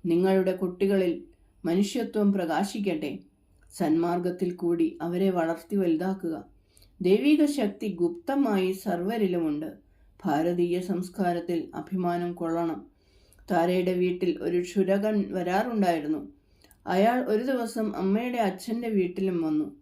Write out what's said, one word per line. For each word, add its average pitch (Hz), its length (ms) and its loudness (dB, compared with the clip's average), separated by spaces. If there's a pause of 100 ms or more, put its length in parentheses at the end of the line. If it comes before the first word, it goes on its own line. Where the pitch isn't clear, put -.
നിങ്ങളുടെ 185 500 2
കുട്ടികളിൽ 185 580 0 (500)
മനുഷ്യത്വം 202 680 0
പ്രകാശിക്കട്ടെ. 180 800 -2 (640)
സന്മാർഗത്തിൽ 175 840 0
കൂടി 170 460 0
അവരെ 180 280 0
വളർത്തി 165 460 -2
വലുതാക്കുക. 180 600 0 (680)
ദൈവിക 262 440 4
ശക്തി 226 480 -2
ഗുപ്തമായി 190 800 0
സർവരിലുമുണ്ട്. 175 960 -2 (500)
ഭാരതീയ 175 640 0
സംസ്കാരത്തിൽ 175 760 -2 (160)
അഭിമാനം 175 580 -2
കൊള്ളണം. 165 460 -4 (680)
താരയുടെ 180 460 2
വീട്ടിൽ 180 380 0 (100)
ഒരു 175 200 0
ക്ഷുരകൻ 196 540 0 (160)
വരാറുണ്ടായിരുന്നു. 180 880 0 (640)
അയാൾ 214 320 4 (100)
ഒരു 214 160 2
ദിവസം 240 520 -2
അമ്മയുടെ 226 420 0
അച്ഛൻ്റെ 226 520 -2
വീട്ടിലും 185 520 0
വന്നു. 151 260 0 (140)